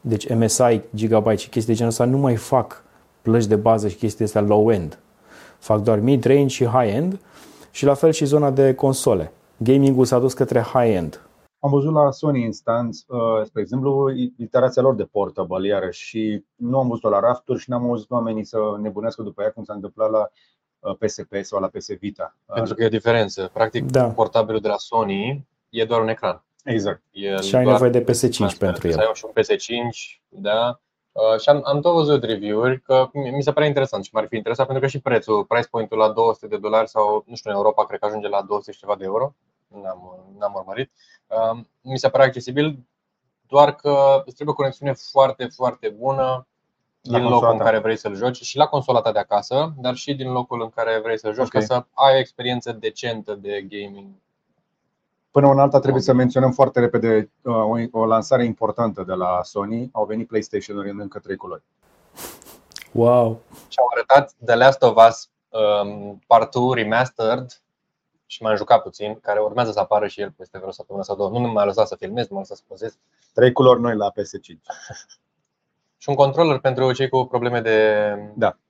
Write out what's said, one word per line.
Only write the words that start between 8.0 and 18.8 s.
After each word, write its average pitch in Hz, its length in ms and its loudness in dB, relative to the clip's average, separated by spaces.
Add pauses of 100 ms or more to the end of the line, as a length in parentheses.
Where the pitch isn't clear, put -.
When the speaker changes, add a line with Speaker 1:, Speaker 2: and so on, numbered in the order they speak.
Speaker 1:
și 156 140 0
zona 143 260 2
de 135 220 4
console. 127 580 0 (260)
Gaming-ul 131 480 4
s-a 123 140 2
dus 127 140 2
către 120 280 0
high-end. 107 600 0 (380)
Speaker 2:
Am 143 100 -2
văzut 143 240 0
la 147 180 4
Sony 139 320 -2
Instance, 117 640 -4
uh, 113 380 -2
spre 107 160 -8
exemplu, 135 480 -2
i-, 127 280 -6
iterația 123 440 0
lor 131 140 4
de 104 80 -6
portable, 92 640 -4
iarăși, 92 380 -4
și 107 380 -6 (120)
nu 123 240 -2
am 127 80 0
văzut-o 117 220 -4
la 101 100 2
rafturi 120 400 -2
și - 100 -16
n-am 123 160 -4
auzit 120 260 -6
oamenii 113 340 -4
să 113 120 -8 (240)